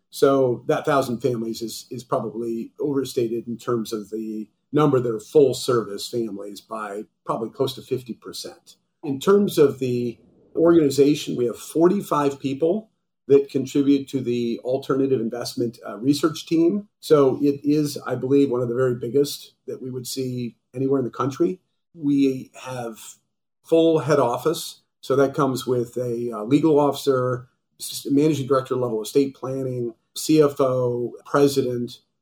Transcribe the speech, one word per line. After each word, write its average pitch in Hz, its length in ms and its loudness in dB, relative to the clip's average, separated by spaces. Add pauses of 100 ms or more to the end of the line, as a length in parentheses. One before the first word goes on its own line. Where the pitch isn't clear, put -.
(120)
So 135 560 2
that 151 180 0
thousand 123 360 0
families 113 420 -4
is, - 260 -12
is 123 140 -12
probably 113 760 -6
overstated 127 680 -2
in 117 100 -8
terms 117 340 -4
of 104 200 -8
the 110 360 -8 (240)
number 139 280 4
that 123 120 -4
are 110 80 -4
full 131 360 4
service 101 520 -2
families 104 540 -8
by 107 440 -10 (200)
probably 113 240 -6
close 127 240 -4
to 107 80 -16
fifty 120 320 -8
percent. - 600 -16 (260)
In 139 180 -6
terms 196 380 4
of 135 220 4
the 120 400 -4 (360)
organization, 151 800 4
we 123 100 0
have 110 120 -4
forty-five 156 840 0
people 160 520 -2 (340)
that 139 240 6
contribute 135 600 2
to 131 120 -4
the 120 420 -2
alternative 135 560 0
investment, 117 640 -6
uh, 107 140 -12
research 143 480 0
team. 170 440 0 (100)
So 139 420 4
it 143 220 0
is, 147 420 0
I 127 80 -4
believe, 135 380 2
one 123 100 0
of 120 80 -4
the 117 60 -4
very 127 180 2
biggest 127 600 -2 (120)
that - 160 -12
we 131 80 -12
would 127 160 -10
see 123 520 -6 (180)
anywhere 135 240 2
in 123 60 -2
the 113 60 -6
country. 160 480 -2 (360)
We 139 560 0 (100)
have 120 380 -10 (640)
full 165 340 4
head 143 220 2
office. 127 640 -2 (180)
So 131 140 -2
that 135 180 2
comes 131 320 -2
with 120 320 -4
a, 120 340 -6
uh, 107 120 -8
legal 147 360 4
officer, 131 680 0 (340)
s-, - 300 -10
managing 139 340 2
director 131 300 0
level 120 260 -2
estate 139 320 0
planning, 127 640 -6 (200)
C 156 260 4
F 143 180 2
O, 123 540 0 (120)
president, 127 720 0 (220)